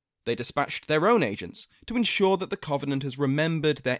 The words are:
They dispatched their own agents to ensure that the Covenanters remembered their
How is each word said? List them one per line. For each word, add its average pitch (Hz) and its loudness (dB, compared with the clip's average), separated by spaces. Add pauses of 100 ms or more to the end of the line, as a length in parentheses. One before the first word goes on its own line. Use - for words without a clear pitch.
(240)
They 117 0
dispatched - -4
their 156 2
own 226 6
agents 98 -6 (200)
to 226 -4
ensure 196 4
that 180 -4
the - -4
Covenanters 139 -4
remembered 151 2
their 127 -2